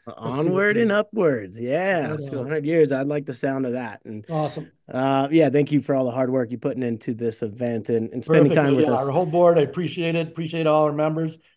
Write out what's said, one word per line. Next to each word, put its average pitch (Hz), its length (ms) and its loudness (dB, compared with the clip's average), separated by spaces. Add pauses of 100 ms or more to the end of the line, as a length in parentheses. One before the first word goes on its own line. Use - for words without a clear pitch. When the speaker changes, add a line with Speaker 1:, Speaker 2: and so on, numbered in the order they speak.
Speaker 1:
let's - 120 -16
see - 40 -16
what 120 160 -4
Speaker 2:
Onward 190 380 2
Speaker 1:
we 233 60 4
Speaker 2:
and 220 80 2
Speaker 1:
do. 202 60 2
Speaker 2:
upwards, 139 640 -2
yeah, 160 480 -2
Speaker 1:
Right 151 100 -6
Speaker 2:
to 139 120 -10
Speaker 1:
on. 143 80 -6
Speaker 2:
a 123 40 -6
hundred 143 220 -4
years. 156 260 4
I'd 135 180 -2
like 147 180 -4
the 131 80 -8
sound 135 320 -2
of 120 80 -4
that. 117 320 -10
And, 107 240 -12
Speaker 1:
Awesome. 151 420 -6 (180)
Speaker 2:
uh, 135 400 0
yeah, 156 200 6
thank 143 200 2
you 147 120 2
for 143 120 -2
all 131 120 0
the 117 60 -4
hard 127 180 -2
work 127 200 -2
you're 117 100 -8
putting 127 240 -4
into 117 280 -4
this 113 300 -6
event 117 480 -6
and, 113 240 0
and 123 100 -8
spending 151 280 6
Speaker 1:
Perfect. 151 140 4
Speaker 2:
time 139 100 2
with 151 100 2
Speaker 1:
Yeah, 127 80 2
Speaker 2:
us. 127 60 0
Speaker 1:
our 139 100 -2
whole 170 160 0
board, 170 320 4
I 147 40 6
appreciate 165 520 -2
it. 165 140 -2
Appreciate 165 380 -4
all 151 180 4
our 151 80 2
members. 156 440 -2 (200)